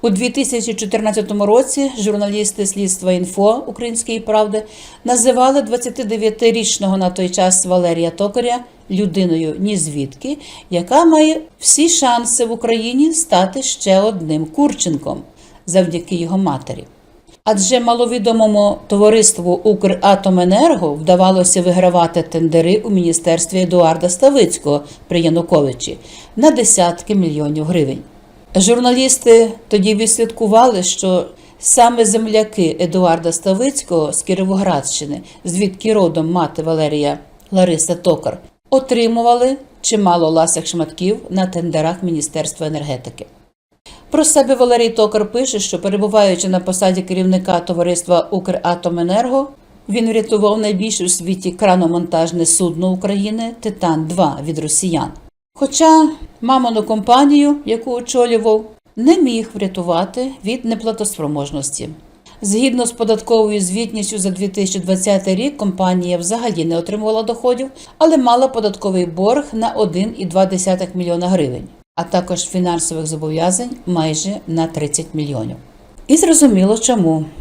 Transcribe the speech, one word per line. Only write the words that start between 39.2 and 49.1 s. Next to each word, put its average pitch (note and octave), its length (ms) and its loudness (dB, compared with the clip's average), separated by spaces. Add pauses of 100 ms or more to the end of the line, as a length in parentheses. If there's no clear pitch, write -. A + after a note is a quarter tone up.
чимало F3 500 2
ласих E3 360 0
шматків F3 500 -4 (140)
на F#3 160 0
тендерах E3+ 560 -4
Міністерства D#3 640 -6
енергетики. C#3+ 600 -8 (840)
Про D4+ 140 2
себе C4+ 300 4
Валерій A#3+ 340 2
Токар G#3+ 440 0
пише, B3 260 -2
що, G3 220 -6
перебуваючи G3 680 0
на F#3 120 0
посаді F#3 420 -2
керівника F#3 580 0
товариства F3 720 0
«Укратоменерго», F3+ 1160 -2 (400)